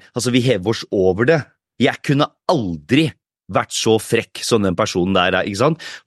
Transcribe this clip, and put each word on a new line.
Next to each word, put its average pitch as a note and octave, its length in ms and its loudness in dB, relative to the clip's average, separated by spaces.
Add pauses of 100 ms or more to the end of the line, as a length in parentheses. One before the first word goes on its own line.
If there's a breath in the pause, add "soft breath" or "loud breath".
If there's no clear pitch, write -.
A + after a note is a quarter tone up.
(140 soft breath)
altså A#2+ 200 -4
vi B2 120 4
hever A2 280 0
oss - 180 -8
over F#2+ 380 2
det. D#3 120 4 (400)
Jeg B2+ 240 0
kunne C#3+ 240 0 (200)
aldri A2+ 640 0 (420)
vært A#2+ 220 -4
så A2 260 2
frekk - 440 -4
som A2 180 2
den F2+ 140 0
personen F#2+ 400 0
der F#2 160 2
er, F#2 120 0
ikke G2 160 -4
sant? D#3 220 0 (240 loud breath)